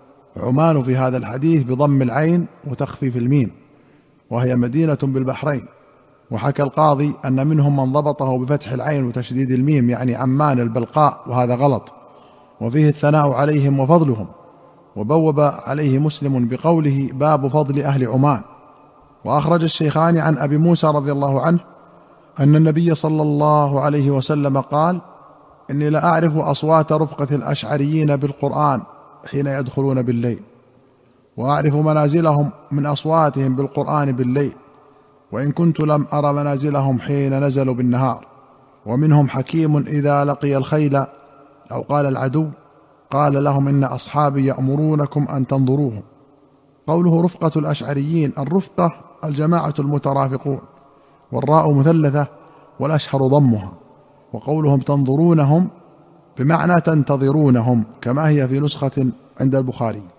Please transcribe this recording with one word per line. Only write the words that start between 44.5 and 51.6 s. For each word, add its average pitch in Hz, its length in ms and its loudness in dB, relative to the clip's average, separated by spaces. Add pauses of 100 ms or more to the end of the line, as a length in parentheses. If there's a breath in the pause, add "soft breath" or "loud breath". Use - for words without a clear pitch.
أن 135 180 -2
تنظروهم'". 135 560 0 (840)
قوله 165 360 2
رفقة 175 340 -2
الأشعريين، 147 840 -2
الرفقة 170 540 -2 (320)
الجماعة 151 540 -2
المترافقون، 139 840 -2 (720 soft breath)
والراء 147 400 2